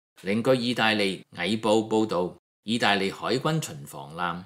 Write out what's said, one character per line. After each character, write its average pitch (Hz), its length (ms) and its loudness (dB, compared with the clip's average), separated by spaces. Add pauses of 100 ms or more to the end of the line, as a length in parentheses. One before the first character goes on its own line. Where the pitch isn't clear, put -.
(220)
另 104 220 0
據 131 120 4
意 120 180 0
大 113 200 2
利 98 320 0 (120)
《蟻 95 220 0
報》 110 300 4
報 110 160 2
道， 90 280 -2 (300)
意 113 140 -2
大 107 180 4
利 95 160 0
海 95 240 -2
軍 156 300 0
巡 71 200 -12
防 71 300 -14
艦 87 300 -4